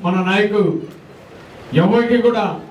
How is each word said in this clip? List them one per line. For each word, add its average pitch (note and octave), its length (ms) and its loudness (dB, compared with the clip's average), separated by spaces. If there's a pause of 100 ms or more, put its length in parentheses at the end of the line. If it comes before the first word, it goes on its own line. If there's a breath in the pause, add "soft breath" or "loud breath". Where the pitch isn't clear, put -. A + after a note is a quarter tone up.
మన F#3 100 0 (140)
నాయకులు G#3 420 2 (1080)
ఎవరికి A#3 440 2
కూడా A3+ 200 0 (240)